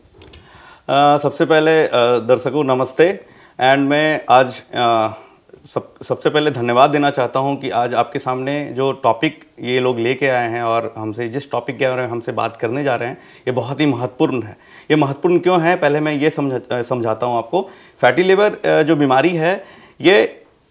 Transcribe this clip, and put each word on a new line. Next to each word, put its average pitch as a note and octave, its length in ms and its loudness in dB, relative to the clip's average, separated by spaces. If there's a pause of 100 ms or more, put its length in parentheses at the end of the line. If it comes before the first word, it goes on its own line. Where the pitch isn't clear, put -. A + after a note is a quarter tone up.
(920)
अ, C#3+ 280 4
सबसे D3 260 0
पहले, D#3+ 380 4
अ, - 80 0 (280)
दर्शकों B2+ 460 0
नमस्ते। C3+ 560 0 (400)
And C3+ 180 4
मैं D3 420 0 (100)
आज, B2+ 160 6 (140)
अ, A#2 480 0 (640)
सब, - 200 -8 (140)
सबसे C3+ 220 -2
पहले D3+ 200 0
धन्यवाद A#2+ 400 2
देना C#3+ 200 0
चाहता B2+ 300 -2
हूं C#3 160 -2
कि C3+ 140 -8
आज A#2+ 240 -2
आपके A#2+ 240 -2
सामने C3+ 460 -6
जो C3+ 280 -2
टॉपिक C3+ 520 -2 (160)
ये B2+ 200 -2
लोग B2+ 180 0
लेके C3 300 -2
आए A#2+ 220 -2
हैं A#2+ 120 -6
और A2+ 340 -4
हमसे A2 320 -8
जिस C3+ 220 -10
टॉपिक A#2+ 280 -6
के C3 100 0
बारे B2+ 140 -4
में B2 60 -6
हमसे A#2+ 240 -8
बात A2 240 -6
करने B2+ 280 -4
जा C3 100 0
रहे A#2+ 140 -4
हैं, C3+ 100 -12 (300)
ये B2+ 40 -2
बहुत B2+ 280 -4
ही D3+ 60 2
महत्वपूर्ण B2+ 560 -2
है। G#2 140 -14 (340)
ये D#3 60 4
महत्वपूर्ण D3+ 420 2
क्यों F3 240 2
है, F3 140 2
पहले D3+ 240 0
मैं D3+ 120 -2
ये D3 180 0
समझा-, C3+ 420 -4
अ, B2 100 -4
समझाता A#2 440 -4
हूं A#2+ 100 -2
आपको। E3 340 -4 (300)
फैटी C3+ 220 4
लिवर, F#3+ 440 2
अ, D#3 160 4
जो D#3 140 2
बीमारी C#3 340 2
है, F3 340 -2 (360)
ये G3 420 4 (280)